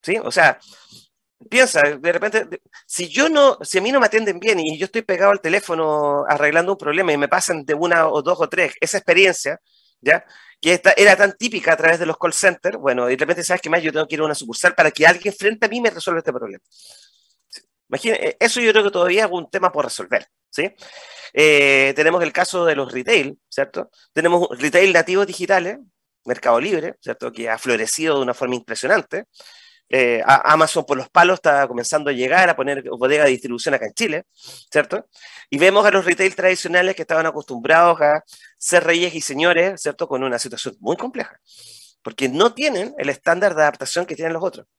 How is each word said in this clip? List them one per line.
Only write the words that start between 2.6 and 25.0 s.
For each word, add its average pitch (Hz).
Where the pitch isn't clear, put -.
si 175
yo 262
no, 285
si -
a 180
mí 220
no 269
me 220
atienden 208
bien 196
y 156
yo 175
estoy 226
pegado 196
al 202
teléfono 156
arreglando 151
un 185
problema 160
y 143
me 143
pasan 170
de 151
una 165
o 147
dos 170
o 156
tres 170
esa 180
experiencia, 175
¿ya? 139
Que 165
esta, 185
era 196
tan 196
típica 170
a 156
través 160
de 170
los 156
call 170
centers, 180
bueno, 123
y 127
de 131
repente, 165
¿sabes 175
qué 160
más? 165
Yo 156
tengo 156
que 156
ir 151
a 160
una 151
sucursal 135
para 156
que 156
alguien 180
frente 214
a 208
mí 233
me 233
resuelva 170
este 156
problema. 107
Imagina, -
eh, -
eso 233
yo 226
creo 214
que 202
todavía 180
es 180
un 170
tema 180
por 147
resolver, 101
¿sí? 170
Eh, 139
tenemos 160
el 151
caso 175
de 156
los 135
retail, 143
¿cierto? -
Tenemos 170
retail 175
nativos 180